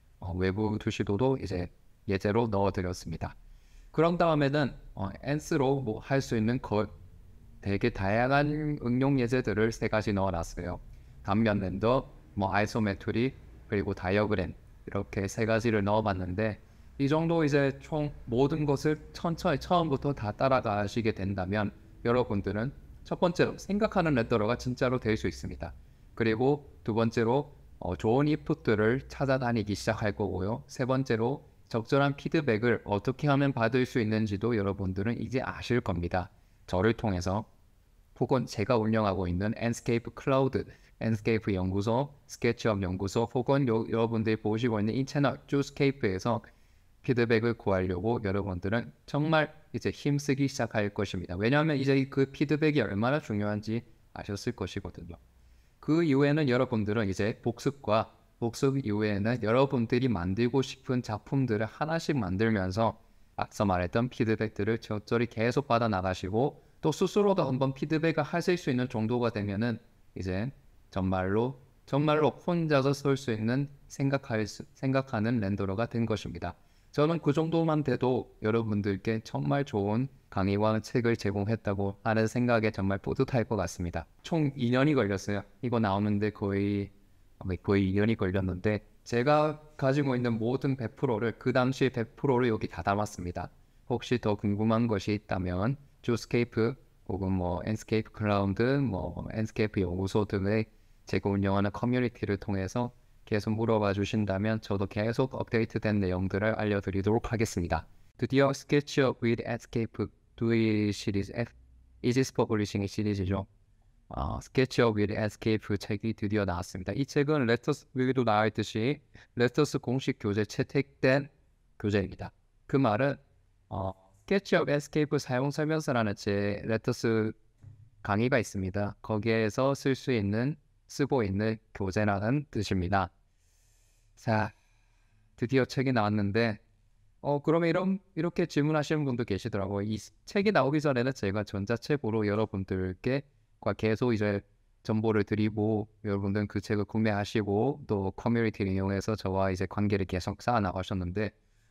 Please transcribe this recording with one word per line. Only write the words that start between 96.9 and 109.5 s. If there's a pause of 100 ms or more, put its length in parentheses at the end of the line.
혹은
뭐
앤스케이프
클라우드,
뭐
앤스케이프
연구소
등의 (400)
제가
운영하는
커뮤니티를
통해서 (340)
계속
물어봐
주신다면
저도
계속
업데이트된
내용들을
알려드리도록
하겠습니다. (320)
드디어
Sketch
Up
with
Landscape (300)